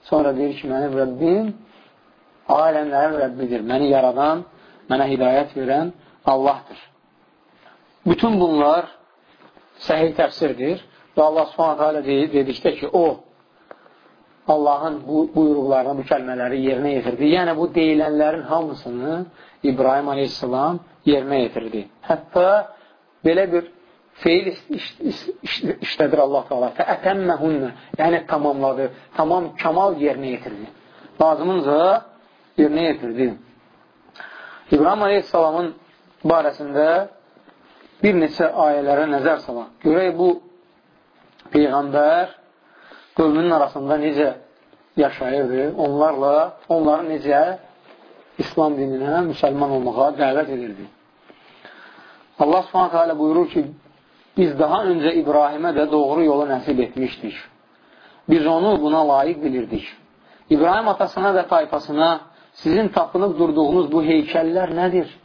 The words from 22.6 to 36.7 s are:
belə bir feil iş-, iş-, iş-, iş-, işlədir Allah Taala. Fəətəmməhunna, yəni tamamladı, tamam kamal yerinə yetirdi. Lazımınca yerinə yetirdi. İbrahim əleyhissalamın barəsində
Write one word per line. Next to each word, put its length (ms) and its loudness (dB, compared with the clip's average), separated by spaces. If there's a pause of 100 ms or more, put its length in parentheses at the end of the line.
belə 220 4
bir 220 -2 (500)
feil 280 2
iş-, 220 -10
iş-, 320 -10
iş-, 280 -6 (140)
iş-, 200 -8 (240)
işlədir 380 2
Allah 240 0
Taala. 260 -2
Fəətəmməhunna, 960 -2 (280)
yəni 280 2
tamamladı, 640 0 (220)
tamam 440 0
kamal 440 0
yerinə 340 -2
yetirdi. 320 -12 (540)
Lazımınca 580 2 (800)
yerinə 300 2
yetirdi. 440 -2 (1400)
İbrahim 360 2
əleyhissalamın 680 0 (500)
barəsində 600 0 (1160)